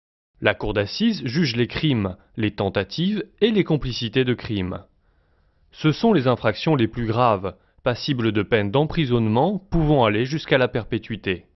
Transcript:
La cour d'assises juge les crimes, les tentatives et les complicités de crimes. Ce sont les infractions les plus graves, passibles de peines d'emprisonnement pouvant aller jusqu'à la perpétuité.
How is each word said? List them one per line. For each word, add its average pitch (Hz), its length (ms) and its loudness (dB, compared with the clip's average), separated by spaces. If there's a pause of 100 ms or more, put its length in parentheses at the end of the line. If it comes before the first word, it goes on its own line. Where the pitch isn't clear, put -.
(400)
La 107 160 2
cour 104 180 -4
d'assises 147 500 -2
juge 131 300 0
les 120 140 0
crimes, 110 480 -2 (200)
les 107 200 -2
tentatives 127 680 -2 (160)
et 226 120 2
les 202 100 2
complicités 127 640 -2
de 123 100 0
crimes. 92 500 -6 (840)
Ce - 220 0
sont 226 200 2
les 143 140 4
infractions 123 480 2
les 120 140 2
plus 117 180 -6
graves, 107 500 0 (280)
passibles 120 480 0
de 104 100 0
peines 101 300 0
d'emprisonnement 139 880 2
pouvant 151 440 2
aller 107 200 2
jusqu'à 143 340 -2
la 127 80 2
perpétuité. 107 880 -4